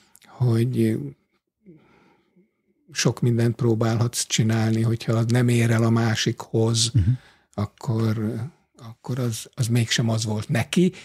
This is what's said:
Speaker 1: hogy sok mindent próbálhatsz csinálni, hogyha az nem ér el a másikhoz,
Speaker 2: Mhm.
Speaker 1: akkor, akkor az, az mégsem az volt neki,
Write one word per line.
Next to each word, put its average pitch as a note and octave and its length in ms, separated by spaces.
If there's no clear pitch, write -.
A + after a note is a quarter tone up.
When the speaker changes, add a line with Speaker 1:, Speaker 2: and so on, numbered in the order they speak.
Speaker 1:
hogy A#2 720
sok - 300
mindent A#2 340
próbálhatsz A#2 720
csinálni, A2 540
hogyha A2+ 320
az A2+ 120
nem A#2+ 220
ér A#2 240
el A2+ 120
a A2+ 60
másikhoz, A2+ 1040
Speaker 2:
Mhm. F#2+ 160
Speaker 1:
akkor, A2 880
akkor A#2 420
az, A#2+ 340
az A2+ 140
mégsem A#2 420
az A2+ 160
volt G#2+ 240
neki, F3 440